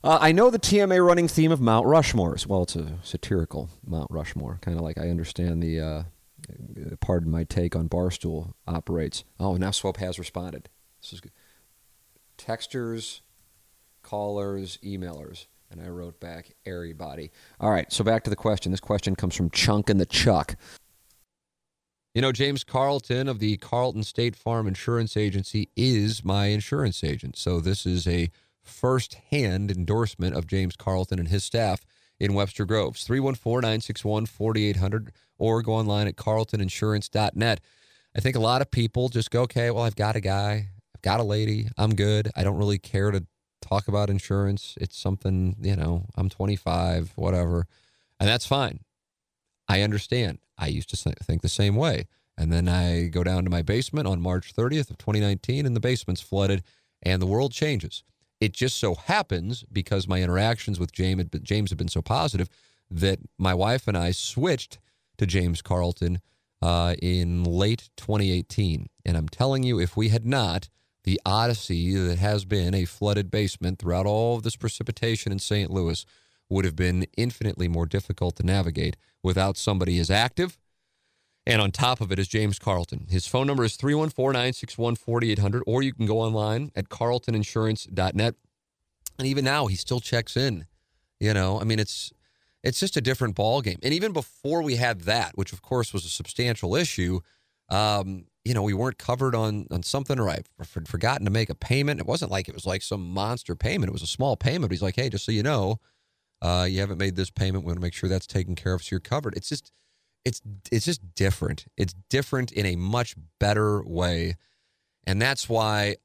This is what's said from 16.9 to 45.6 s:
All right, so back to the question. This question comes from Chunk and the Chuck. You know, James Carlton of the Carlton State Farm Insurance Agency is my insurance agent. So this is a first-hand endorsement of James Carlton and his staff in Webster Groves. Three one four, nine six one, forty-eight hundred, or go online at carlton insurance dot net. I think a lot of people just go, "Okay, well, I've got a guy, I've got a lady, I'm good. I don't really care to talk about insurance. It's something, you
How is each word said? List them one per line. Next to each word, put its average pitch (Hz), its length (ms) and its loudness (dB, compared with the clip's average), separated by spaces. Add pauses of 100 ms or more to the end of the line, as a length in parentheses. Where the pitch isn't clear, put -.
All 107 120 2
right, 87 200 2
so 104 140 0
back 113 180 4
to 110 60 -4
the 101 80 -2
question. 101 340 0
This 95 80 -2
question 98 380 0
comes - 180 -2
from 87 140 0
Chunk 104 400 2
and 101 100 6
the 87 60 4
Chuck. - 500 2 (1600)
You 117 80 2
know, 131 100 4
James 139 320 -2
Carlton 135 640 0
of 120 120 -4
the 107 180 0
Carlton 120 460 -2
State 120 340 -2
Farm 113 280 -2
Insurance 110 520 -2
Agency 104 580 -2
is 110 480 0
my 101 220 0
insurance 104 580 -2
agent. 69 320 -6
So 87 240 0
this 92 260 -2
is 90 220 0
a 87 240 0 (320)
first-hand 117 1040 -2
endorsement 90 680 0
of 80 100 -2
James 95 300 -2
Carlton 92 420 -2
and 85 80 -2
his 95 160 0
staff 107 420 0 (320)
in 101 160 0
Webster 101 300 0
Groves. 95 400 0
Three 131 160 0
one 135 160 0
four, 117 240 -2
nine 110 220 0
six - 240 -8
one, 107 200 0
forty-eight 104 520 0
hundred, 101 340 0 (260)
or 113 240 2
go 113 120 0
online 104 340 2
at 90 80 -4
carlton 110 460 0
insurance 104 480 0
dot 107 260 0
net. 110 240 2 (560)
I 107 60 0
think 127 160 0
a - 20 2
lot 120 220 4
of 139 100 -2
people 123 380 0
just 117 220 -2
go, 120 100 2
"Okay, 120 280 0
well, 117 140 0
I've 110 140 -2
got 107 180 0
a 107 60 0
guy, 101 480 0 (260)
I've - 60 -20
got 101 180 2
a 117 40 2
lady, 107 440 0 (100)
I'm 107 160 4
good. 104 440 2
I 92 80 2
don't 98 100 2
really 101 240 2
care 101 320 0
to 92 140 -2 (340)
talk - 280 -2
about 104 220 2
insurance. 98 680 0
It's - 180 -6
something, 95 640 0
you 95 160 2